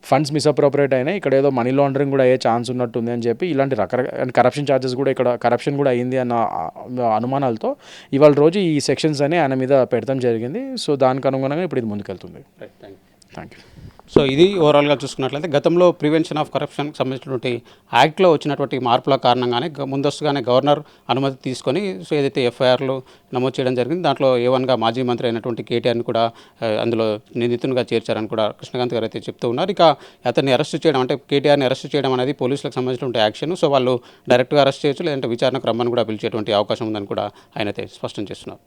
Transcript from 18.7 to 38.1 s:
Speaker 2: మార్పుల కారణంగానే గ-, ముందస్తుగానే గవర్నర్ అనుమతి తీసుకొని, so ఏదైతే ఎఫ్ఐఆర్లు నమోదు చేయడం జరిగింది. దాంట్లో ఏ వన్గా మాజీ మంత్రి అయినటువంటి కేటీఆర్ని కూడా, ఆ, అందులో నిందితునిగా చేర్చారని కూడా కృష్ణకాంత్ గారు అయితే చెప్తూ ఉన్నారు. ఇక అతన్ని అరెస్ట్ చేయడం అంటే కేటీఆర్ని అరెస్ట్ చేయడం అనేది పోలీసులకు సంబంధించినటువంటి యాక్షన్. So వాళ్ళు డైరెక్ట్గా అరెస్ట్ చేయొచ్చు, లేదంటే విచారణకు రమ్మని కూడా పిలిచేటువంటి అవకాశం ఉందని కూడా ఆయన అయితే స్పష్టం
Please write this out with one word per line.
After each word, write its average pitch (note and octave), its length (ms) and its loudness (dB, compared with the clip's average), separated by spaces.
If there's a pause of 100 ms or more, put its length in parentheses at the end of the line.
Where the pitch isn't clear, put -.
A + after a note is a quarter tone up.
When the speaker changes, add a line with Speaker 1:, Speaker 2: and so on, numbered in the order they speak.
Speaker 2:
మార్పుల C3 280 2
కారణంగానే B2 520 0
గ-, C#3+ 260 -8
ముందస్తుగానే C#3+ 560 -2
గవర్నర్ C#3 300 4 (300)
అనుమతి C3+ 360 -2
తీసుకొని, C3+ 360 -4 (260)
so - 60 -4
ఏదైతే C#3 360 -2
ఎఫ్ఐఆర్లు C3 520 0 (320)
నమోదు B2+ 260 -2
చేయడం B2+ 160 0
జరిగింది. C3+ 280 -2
దాంట్లో C3+ 340 2
ఏ A#2+ 100 0
వన్గా C3 360 2
మాజీ A#2 180 0
మంత్రి B2 260 -2
అయినటువంటి A#2 360 -4
కేటీఆర్ని A#2 400 -2
కూడా, A2+ 280 0 (320)
ఆ, - 20 -4 (180)
అందులో A2 360 0 (160)
నిందితునిగా A#2+ 580 -2
చేర్చారని A2 340 -2
కూడా G#2+ 200 -2
కృష్ణకాంత్ B2 460 -6
గారు A2+ 100 -2
అయితే A2+ 160 -8
చెప్తూ - 300 -6
ఉన్నారు. D#3+ 220 -2
ఇక F#3 100 0 (440)
అతన్ని C3 320 2
అరెస్ట్ - 280 -4
చేయడం C3+ 160 2
అంటే B2+ 140 -2
కేటీఆర్ని C#3+ 500 2
అరెస్ట్ C3+ 300 -4
చేయడం C3+ 180 0
అనేది B2+ 200 -2
పోలీసులకు C#3 420 -4
సంబంధించినటువంటి B2+ 440 -4
యాక్షన్. A2+ 360 0
So F3 100 0 (100)
వాళ్ళు B2+ 240 2 (300)
డైరెక్ట్గా B2+ 320 4
అరెస్ట్ C3+ 240 0
చేయొచ్చు, D3 200 -2
లేదంటే C#3 220 -4
విచారణకు B2 400 -2
రమ్మని A#2 220 0
కూడా A#2 140 0
పిలిచేటువంటి G#2+ 500 -4
అవకాశం G#2+ 340 0
ఉందని G#2+ 180 -6
కూడా G#2 200 -4 (320)
ఆయన G#2 100 -4
అయితే G2+ 180 -8 (140)
స్పష్టం - 240 -8